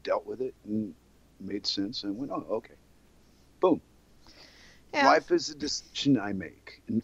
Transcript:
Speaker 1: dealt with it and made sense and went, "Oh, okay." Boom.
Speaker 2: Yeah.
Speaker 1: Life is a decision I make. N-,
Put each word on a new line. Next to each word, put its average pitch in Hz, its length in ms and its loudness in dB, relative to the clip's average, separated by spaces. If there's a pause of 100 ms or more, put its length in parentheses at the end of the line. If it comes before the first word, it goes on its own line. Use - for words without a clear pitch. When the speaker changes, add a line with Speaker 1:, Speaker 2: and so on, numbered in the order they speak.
Speaker 1:
dealt 98 240 -2
with 107 140 -10
it 127 120 -6 (120)
and 107 280 -6 (460)
made 98 260 -8
sense - 380 -6
and 101 140 -6
went, 135 160 -10
"Oh, 160 160 -6
okay." 110 240 -6 (880)
Boom. 180 180 4 (1120)
Speaker 2:
Yeah. 277 140 6
Speaker 1:
Life 262 240 6
is 165 180 2
a 151 60 -12
decision 143 640 0
I 101 140 -4
make. - 560 -12
N-, 110 140 0